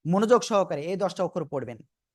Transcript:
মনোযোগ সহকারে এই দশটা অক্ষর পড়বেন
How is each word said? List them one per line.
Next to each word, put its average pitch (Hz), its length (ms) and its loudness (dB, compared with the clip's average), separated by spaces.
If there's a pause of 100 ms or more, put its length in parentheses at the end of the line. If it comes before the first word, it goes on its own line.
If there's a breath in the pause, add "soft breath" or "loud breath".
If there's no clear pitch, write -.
মনোযোগ 214 360 4
সহকারে 180 400 0
এই 180 140 -6
দশটা 180 280 -2
অক্ষর 165 200 -4
পড়বেন 123 340 -8 (360)